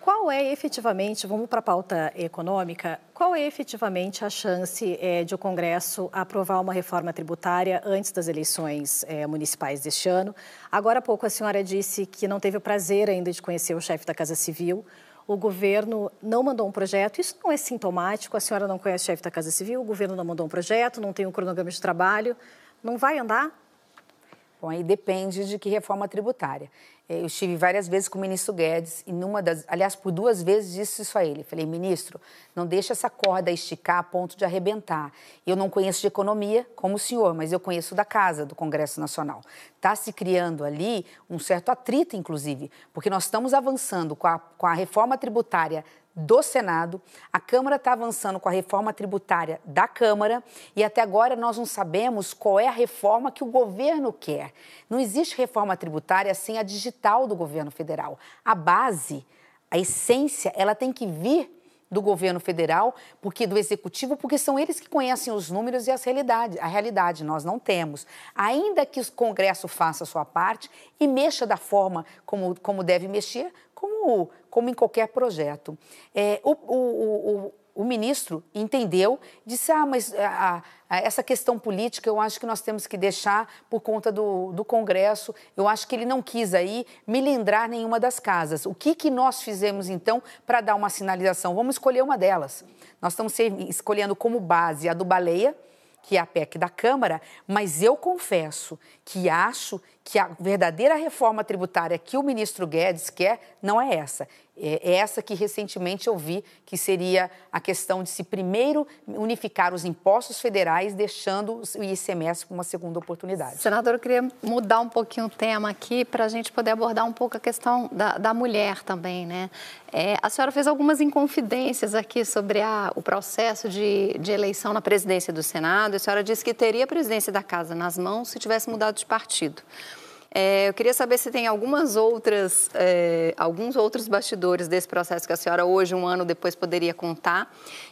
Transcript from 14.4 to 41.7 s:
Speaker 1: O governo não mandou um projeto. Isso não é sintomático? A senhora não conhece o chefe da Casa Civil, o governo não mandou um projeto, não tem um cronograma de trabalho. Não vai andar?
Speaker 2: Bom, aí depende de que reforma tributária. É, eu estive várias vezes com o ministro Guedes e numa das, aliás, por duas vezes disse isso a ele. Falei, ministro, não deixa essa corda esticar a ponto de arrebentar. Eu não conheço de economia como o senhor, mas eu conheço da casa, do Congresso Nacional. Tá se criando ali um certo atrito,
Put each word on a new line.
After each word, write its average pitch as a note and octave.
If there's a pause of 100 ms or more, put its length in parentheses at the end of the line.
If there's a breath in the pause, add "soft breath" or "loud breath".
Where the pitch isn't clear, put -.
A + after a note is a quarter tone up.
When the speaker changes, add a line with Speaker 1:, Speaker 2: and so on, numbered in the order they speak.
Speaker 1:
O G#3
governo G3+ (140)
não A3+
mandou A3+
um -
projeto. G3
Isso -
não F4+
é D4
sintomático? G3+
A G3+
senhora G3+
não F#3+
conhece F3+
o -
chefe E3+
da F3
Casa D#3+
Civil, A3+
o B3
governo G3
não F3+
mandou E3+
um -
projeto, A3
não G3
tem F#3+
um F#3
cronograma F3+
de E3+
trabalho. G#3 (440 loud breath)
Não A#3
vai C#4
andar? B3 (1120 soft breath)
Speaker 2:
Bom, D#3+
aí E3+
depende F#3+
de G3+
que G#3
reforma G3+
tributária. D3 (380 soft breath)
É, E3+
eu F3
estive F3
várias F3+
vezes F#3+
com F#3+
o -
ministro F#3+
Guedes E3
e F#3
numa G3
das, E3
aliás, F#3+
por F#3+
duas F#3+
vezes F#3+
disse G3+
isso -
a F#3+
ele. D3
Falei, E3
ministro, E3+ (360 loud breath)
não F3
deixa F#3
essa A#3
corda F#3
esticar E3+
a F3
ponto F3+
de G3+
arrebentar. F3+ (340 loud breath)
Eu F#3
não F#3+
conheço F#3+
de G#3
economia G#3
como G3
o -
senhor, G#3+
mas D#3+
eu F3+
conheço F3
da G#3
casa, F3+
do C#3
Congresso D3+
Nacional. D3+ (380 loud breath)
Tá G3+
se G#3
criando F3
ali F3 (240 loud breath)
um E3+
certo F3
atrito, B3+